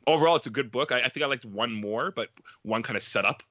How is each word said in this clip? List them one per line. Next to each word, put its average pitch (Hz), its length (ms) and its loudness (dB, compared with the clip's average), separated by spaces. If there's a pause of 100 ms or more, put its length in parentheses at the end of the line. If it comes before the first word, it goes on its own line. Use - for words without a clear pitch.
overall, 160 280 6
it's - 120 -2
a - 40 -6
good 120 200 -4
book. 131 200 0
I, 123 100 2
I 127 80 0
think 139 140 -4
I 143 40 0
liked 131 180 -4
one 110 260 -4
more, 110 380 -4
but 117 200 -6 (340)
one 110 180 0
kinda 110 180 -4
set - 240 0
up 110 280 0